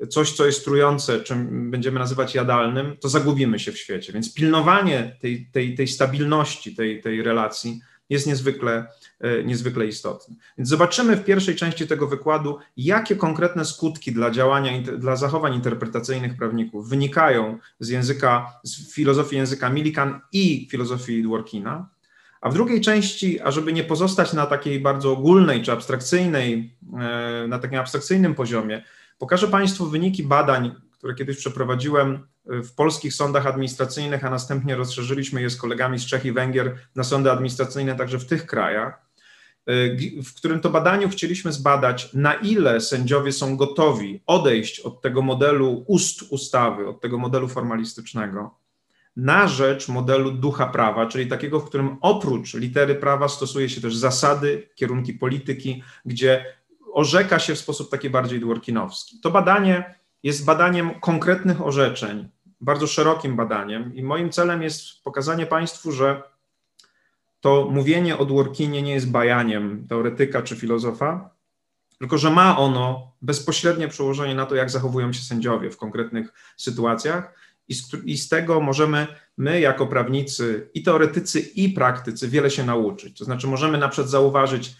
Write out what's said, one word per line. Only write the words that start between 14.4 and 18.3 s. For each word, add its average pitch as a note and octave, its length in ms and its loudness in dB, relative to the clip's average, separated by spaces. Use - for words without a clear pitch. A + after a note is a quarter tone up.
inter-, B2+ 280 -6
dla C3 160 0
zachowań C#3+ 400 0
interpretacyjnych B2 840 -4
prawników A2+ 520 -6
wynikają C#3 680 2
z A2+ 100 -8
języka, B2+ 720 0